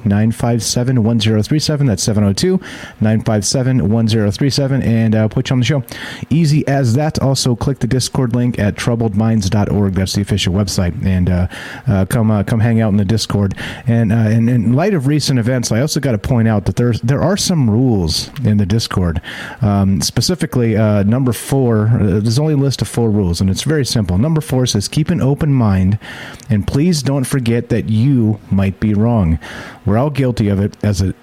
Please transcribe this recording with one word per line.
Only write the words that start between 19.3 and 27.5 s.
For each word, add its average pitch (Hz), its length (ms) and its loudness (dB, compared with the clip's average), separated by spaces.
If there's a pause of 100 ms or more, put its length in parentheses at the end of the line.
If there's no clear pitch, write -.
Um, 98 400 2
specifically, 127 760 -2
uh, 104 280 2
number 123 300 2
four, 117 540 0
uh, 107 320 2
there's 117 200 0
only 156 160 0
a - 20 0
list 135 240 0
of 107 60 -2
four 117 220 0
rules, 98 300 0
and 95 100 2
it's 92 140 -2
very 143 220 0
simple. 90 320 0
Number 156 240 2
four 127 240 0
says, 104 220 -2
"Keep 151 240 -2
an 170 100 0
open 143 320 0
mind, 101 460 2 (500)
and 104 180 0
please 151 360 0
don't 139 200 -2
forget 120 460 -2